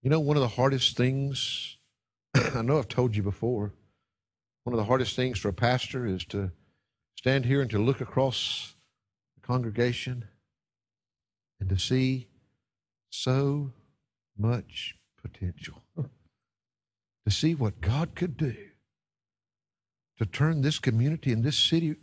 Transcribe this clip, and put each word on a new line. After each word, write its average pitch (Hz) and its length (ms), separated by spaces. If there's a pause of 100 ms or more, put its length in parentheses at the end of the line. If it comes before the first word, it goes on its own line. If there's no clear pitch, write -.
You 127 80
know, 160 100
one 147 180
of 143 40
the 123 60
hardest 127 500
things, 135 800 (320)
<clears throat> - 240
I 117 300
know 143 160
I've 113 80
told 123 280
you 104 60
before, 104 520 (920)
one 127 100
of 113 60
the 104 60
hardest 127 300
things 127 220
for 104 120
a 92 40
pastor 123 540
is 92 180
to 98 240 (680)
stand 131 300
here 139 160
and 123 80
to 110 80
look 123 240
across - 720 (600)
the - 100
congregation 120 800 (1300)
and 92 100
to 95 80
see 131 500 (840)
so 139 600 (680)
much - 580 (260)
potential, - 680
<laughs> - 80
to - 1300
see 160 220
what 120 280
God 143 340
could 175 220
do 131 180 (1600)
to 117 80
turn 156 360
this 147 180
community 127 520
and 113 120
this 143 140
city 165 460